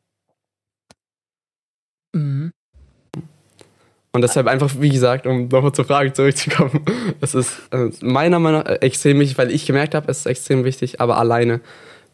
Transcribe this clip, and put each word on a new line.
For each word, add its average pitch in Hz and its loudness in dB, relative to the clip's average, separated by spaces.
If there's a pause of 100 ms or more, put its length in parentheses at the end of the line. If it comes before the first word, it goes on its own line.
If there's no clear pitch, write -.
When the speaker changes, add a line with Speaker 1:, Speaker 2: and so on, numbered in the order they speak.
(2250)
Speaker 1:
Mhm. 147 -4 (1600)
Speaker 2:
Und 120 0
deshalb 123 2
einfach, 135 2
wie 147 4
gesagt, 127 2
um 123 -2
nochmal 131 2
zur 131 0
Frage 143 0
zurückzukommen, 143 0 (160)
<laughs> 208 -6
es 135 -4
ist, - 0 (200)
äh, 123 -2 (120)
meiner 156 2
Meinung 156 2
nach, - -6
äh, - 0
extrem 139 2
wichtig, 139 0
weil 123 0
ich 147 -4
gemerkt 143 0
habe, 151 -2
es - -4
ist - -12
extrem 131 -2
wichtig, 127 -6
aber 120 2
alleine 117 2 (540)